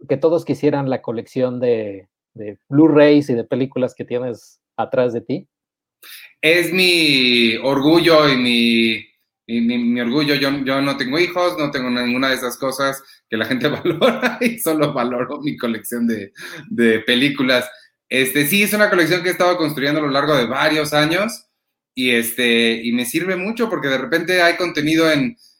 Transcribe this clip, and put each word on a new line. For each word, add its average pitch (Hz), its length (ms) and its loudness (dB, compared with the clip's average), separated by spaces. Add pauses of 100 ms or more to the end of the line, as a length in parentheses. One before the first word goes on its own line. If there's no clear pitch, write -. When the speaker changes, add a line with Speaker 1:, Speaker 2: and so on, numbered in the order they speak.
Speaker 1:
que 143 100 -2
todos 160 280 0
quisieran 143 460 -2
la 123 100 -4
colección 123 580 -6
de, 107 480 -2 (280)
de 104 240 -12 (100)
Blu-rays 147 600 6
y - 20 0
de 113 100 -2
películas 127 520 -4
que - 100 -12
tienes 123 540 -8 (180)
atrás 123 360 0
de 117 80 -6
ti. 147 260 -8 (960)
Speaker 2:
Es 165 320 2
mi 135 880 2
orgullo 151 640 4
y 135 80 4
mi, 117 600 2 (500)
y 117 160 -4
mi, 120 160 0
mi 120 240 0
orgullo. 143 340 0
Yo, 139 140 0 (160)
yo 135 160 -2
no 139 160 -2
tengo 127 200 -4
hijos, 175 400 -2
no 147 140 -4
tengo 127 180 -4
ninguna 123 380 -2
de 131 80 0
esas 123 220 -6
cosas 135 440 -4 (280)
que 110 80 -4
la 107 80 0
gente 123 220 -2
<laughs> - 20 2
valora 185 720 0
y - 180 -2
solo 151 320 0
valoro 123 480 -4
mi 135 160 -6
colección 117 500 -6
de, 104 280 -4 (360)
de 113 300 4
películas. 127 720 0 (380)
Este, 131 360 0
sí, 202 180 2
es 202 100 0
una 208 160 2
colección 175 340 2
que 180 60 0
he - 20 0
estado 175 240 2
construyendo 151 460 -2
a - 20 -2
lo 143 60 -2
largo 143 260 2
de 123 100 2
varios 147 460 -2
años 165 560 -2 (480)
y, 127 160 0
este, 117 720 0
y 117 80 -4
me 120 140 -2
sirve 180 320 -4
mucho 220 320 -4
porque 143 180 -4
de 135 100 0
repente 170 440 0
hay 170 160 2
contenido 160 520 0
en, 135 280 0 (220)